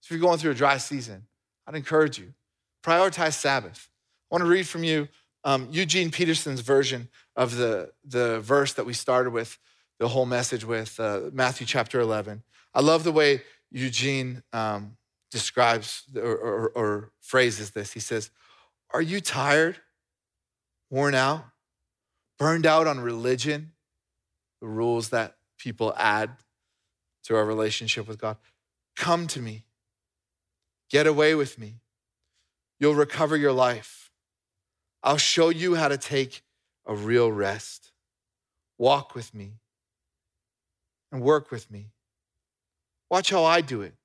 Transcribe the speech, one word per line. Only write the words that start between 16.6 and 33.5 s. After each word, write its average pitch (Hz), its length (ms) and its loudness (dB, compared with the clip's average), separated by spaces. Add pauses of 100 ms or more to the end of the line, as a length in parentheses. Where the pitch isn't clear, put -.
or 104 460 -4
phrases 110 500 0
this. 101 220 -10
He 113 80 -12
says, 110 300 -6 (600)
"Are - 120 0
you 180 200 -2
tired, 147 580 2 (1080)
worn 139 240 2
out, 135 320 0 (920)
burned 160 280 2
out 160 200 6
on 143 140 -2
religion, 127 720 -4 (880)
the 113 80 -12
rules 117 420 -2
that 113 260 -2 (220)
people 110 380 -4
add 110 340 0 (920)
to 113 120 0
our 107 100 4
relationship 110 600 -2
with 107 120 -14
God? 107 180 -6 (600)
Come 170 320 0
to 135 120 -8
me. 113 240 -12 (1300)
Get 147 160 4
away 156 280 4
with 143 240 -4
me. 113 220 -18 (1000)
You'll 147 160 4
recover 147 420 2
your 143 180 2